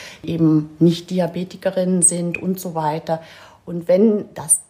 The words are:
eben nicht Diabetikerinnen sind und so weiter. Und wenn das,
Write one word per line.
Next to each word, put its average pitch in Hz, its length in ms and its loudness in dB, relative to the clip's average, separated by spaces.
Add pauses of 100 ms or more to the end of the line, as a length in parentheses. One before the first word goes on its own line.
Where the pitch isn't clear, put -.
(240)
eben 156 460 2 (100)
nicht 170 300 2
Diabetikerinnen 185 920 -2
sind 175 400 2
und 185 180 -4
so 170 160 -10
weiter. 160 460 -4 (440)
Und 170 220 -8
wenn 202 460 4
das, - 360 -2